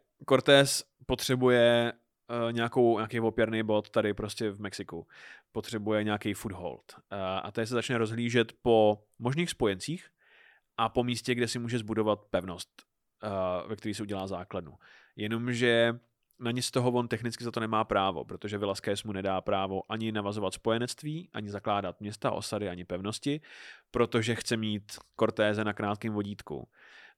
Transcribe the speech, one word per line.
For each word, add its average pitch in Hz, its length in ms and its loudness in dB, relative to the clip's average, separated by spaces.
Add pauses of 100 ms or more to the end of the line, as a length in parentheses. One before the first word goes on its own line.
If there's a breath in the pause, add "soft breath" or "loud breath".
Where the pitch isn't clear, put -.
(280)
Cortés 139 560 6 (220)
potřebuje 120 840 4 (560)
eh, 117 40 -4
nějakou, 117 460 4
nějaký 110 220 -4
opěrný 110 420 2
bod 107 280 0
tady 104 240 2
prostě 107 360 -4
v 98 100 -10
Mexiku. 92 460 -10 (460 loud breath)
Potřebuje 107 520 -2
nějaký 104 300 -2
foothold. 92 580 -10 (180)
Eh, 98 60 -8 (260)
a 104 80 -10
tady 113 160 -2
se 123 80 -4
začne 117 240 0
rozhlížet 117 540 0 (100)
po 110 420 6 (140)
možných 139 320 -2
spojencích 110 580 -2 (680 soft breath)
a 113 120 2
po 120 160 2
místě, 123 300 -2
kde 120 140 0
si 123 100 -4
může 120 200 -4
zbudovat 107 420 0 (100)
pevnost, 90 400 -4 (540)
eh, 107 40 -6 (400)
ve 107 80 -8
který 104 180 -6
si 113 80 -8
udělá 98 240 -6
základnu. 90 480 -8 (420 loud breath)
Jenomže 117 840 2 (420)
na 120 100 -4
nic 123 160 -2
z - 40 -4
toho 123 200 2
on 120 180 2
technicky 117 360 -4
za 120 60 -6
to 117 100 -4
nemá 110 240 0
právo, 95 400 0
protože 101 340 -8
Velázquez 101 460 -2
mu 107 80 -6
nedá 95 280 -2
právo 95 520 -2
ani 110 200 -4
navazovat 101 420 -2
spojenectví, 135 800 -4
ani 107 180 -8
zakládat 101 500 -4
města, 104 300 -4
osady, 104 380 -4
ani 87 160 -8
pevnosti, 107 560 -4 (500 loud breath)
protože 117 440 2
chce 117 220 -2
mít 107 360 -4 (280)
Cortéze 107 440 2
na 104 80 -2
krátkém 104 400 -4
vodítku. 104 560 -6 (500 loud breath)